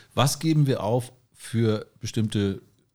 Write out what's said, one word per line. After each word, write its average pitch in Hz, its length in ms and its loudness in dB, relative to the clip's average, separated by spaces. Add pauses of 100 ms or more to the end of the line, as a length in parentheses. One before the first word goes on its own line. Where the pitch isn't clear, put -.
(140)
was 131 260 0
geben 151 260 4
wir 127 160 0
auf 120 300 -2 (280)
für 110 460 0 (140)
bestimmte 107 600 -2 (340)